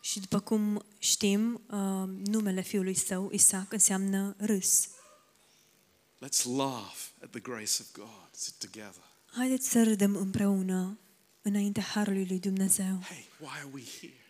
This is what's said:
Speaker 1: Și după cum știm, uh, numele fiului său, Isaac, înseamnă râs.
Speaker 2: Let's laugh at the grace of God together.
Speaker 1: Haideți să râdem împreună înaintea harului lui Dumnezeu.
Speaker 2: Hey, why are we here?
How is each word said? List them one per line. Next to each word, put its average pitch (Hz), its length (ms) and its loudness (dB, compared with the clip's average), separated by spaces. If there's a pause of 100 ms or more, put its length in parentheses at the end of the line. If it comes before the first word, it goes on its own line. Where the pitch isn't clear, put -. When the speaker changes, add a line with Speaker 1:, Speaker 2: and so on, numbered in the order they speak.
Speaker 1:
Și - 200 -6
după 196 200 0
cum 208 440 0 (140)
știm, 214 720 2
uh, 208 80 -4 (460)
numele 202 380 0
fiului 190 320 -2
său, 190 380 -2
Isaac, 196 400 2
înseamnă 196 640 2
râs. 202 500 2 (1400)
Speaker 2:
Let's - 200 2 (120)
laugh 131 420 -2 (240)
at - 80 -18
the 120 100 -10
grace 110 400 -4
of 110 120 -14
God 104 380 -18 (280)
together. 101 440 -14 (240)
Speaker 1:
Haideți 254 420 0
să 233 140 6
râdem 202 340 4
împreună 190 840 0 (440)
înaintea 202 400 0
harului 190 460 0
lui 185 100 0
Dumnezeu. 190 640 2
Speaker 2:
Hey, 175 260 -14 (120)
why 156 120 -12
are 143 200 -10
we 135 100 -12 (180)
here? - 300 -18